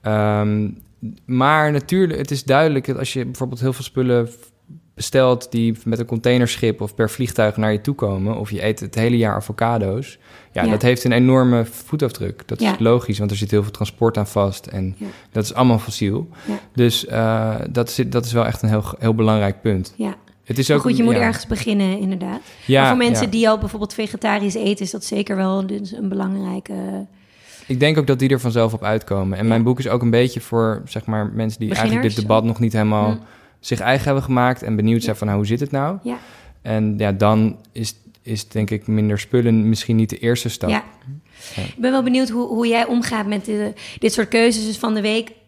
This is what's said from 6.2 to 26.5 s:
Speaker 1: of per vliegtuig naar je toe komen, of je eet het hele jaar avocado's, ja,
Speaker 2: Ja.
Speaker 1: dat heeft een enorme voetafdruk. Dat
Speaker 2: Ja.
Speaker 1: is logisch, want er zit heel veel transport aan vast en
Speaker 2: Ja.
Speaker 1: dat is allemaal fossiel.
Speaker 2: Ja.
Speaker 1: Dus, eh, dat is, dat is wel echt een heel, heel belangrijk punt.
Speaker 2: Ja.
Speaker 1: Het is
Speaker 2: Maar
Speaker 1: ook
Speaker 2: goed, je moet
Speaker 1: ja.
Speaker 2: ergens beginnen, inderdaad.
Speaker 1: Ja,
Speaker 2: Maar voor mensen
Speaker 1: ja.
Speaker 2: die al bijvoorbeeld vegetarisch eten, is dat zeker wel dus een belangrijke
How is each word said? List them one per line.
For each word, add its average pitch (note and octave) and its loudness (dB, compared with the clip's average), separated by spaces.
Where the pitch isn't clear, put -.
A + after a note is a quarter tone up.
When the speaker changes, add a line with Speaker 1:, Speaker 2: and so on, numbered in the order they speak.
Speaker 1:
of G#2+ -8
per A2 0
vliegtuig A2 0
naar G#2+ 2
je G#2 0
toe C#3+ -2
komen, G2+ -2
of G#2 -6
je G2+ -4
eet G#2+ -2
het G2+ -10
hele A#2 2
jaar A2 2
avocado's, A2 -2
ja, - -2
Speaker 2:
Ja. A2+ 2
Speaker 1:
dat G#2+ 0
heeft B2 2
een B2 4
enorme B2+ 4
voetafdruk. - -6
Dat - -6
Speaker 2:
Ja. A3 2
Speaker 1:
is - -4
logisch, A2+ 2
want G2+ 0
er G#2 -2
zit G#2 -4
heel G#2 4
veel G#2 -4
transport A2+ -2
aan G#2 0
vast G2 -2
en F#2+ -6
Speaker 2:
Ja. - -10
Speaker 1:
dat G#2+ -2
is - -8
allemaal B2 4
fossiel. G#2+ -4
Speaker 2:
Ja. G#3 -4
Speaker 1:
Dus, A#2+ 2
eh, A2+ 0
dat A#2+ -2
is, - -6
dat A#2+ 0
is A#2 -6
wel A#2 2
echt A2 -4
een A2 2
heel, G#2+ 2
heel A2+ 2
belangrijk A2 2
punt. F#2+ -2
Speaker 2:
Ja. G2+ -4
Speaker 1:
Het B2 -4
is C3 0
Speaker 2:
Maar D3 4
Speaker 1:
ook C#3 2
Speaker 2:
goed, B3 0
je A#3 2
moet A#3 4
Speaker 1:
ja. A#3+ 2
Speaker 2:
ergens A3+ -2
beginnen, G3+ 0
inderdaad. F#3+ -6
Speaker 1:
Ja, C3+ 6
Speaker 2:
Maar C4 6
voor B3+ 4
mensen A#3+ 2
Speaker 1:
ja. G3 -2
Speaker 2:
die A3+ 2
al A3 2
bijvoorbeeld G#3 -6
vegetarisch G#3 -2
eten, G3+ -2
is F#3 -6
dat G3+ -10
zeker G3+ -4
wel F#3+ -2
dus G3+ -8
een A3 -6
belangrijke F#3+ -6